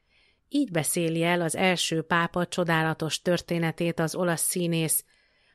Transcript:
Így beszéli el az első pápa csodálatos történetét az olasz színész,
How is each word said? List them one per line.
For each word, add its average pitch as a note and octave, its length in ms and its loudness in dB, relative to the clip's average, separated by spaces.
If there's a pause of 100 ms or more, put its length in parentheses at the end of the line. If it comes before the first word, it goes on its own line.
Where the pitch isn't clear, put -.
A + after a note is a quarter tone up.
(500)
Így C#4 220 0
beszéli E3 520 0
el F3 180 2
az D#3+ 140 -2
első E3+ 460 2
pápa E3+ 460 0
csodálatos D#3+ 720 0
történetét E3+ 800 -2
az D#3+ 160 -2
olasz E3+ 260 0
színész, E3+ 640 0 (520)